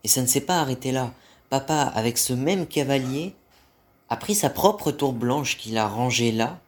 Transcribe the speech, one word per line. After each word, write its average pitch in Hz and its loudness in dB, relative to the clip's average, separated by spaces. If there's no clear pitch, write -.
Et 107 -6
ça 131 4
ne 127 2
s'est 139 2
pas 175 2
arrêté 131 -2
là. 127 -2
Papa, 147 0
avec 120 0
ce - 0
même 151 0
cavalier, 139 -2
a 117 -2
pris - -2
sa 156 2
propre 202 2
tour 143 0
blanche 123 -2
qu'il 113 -4
a 107 2
rangée 117 0
là 113 -2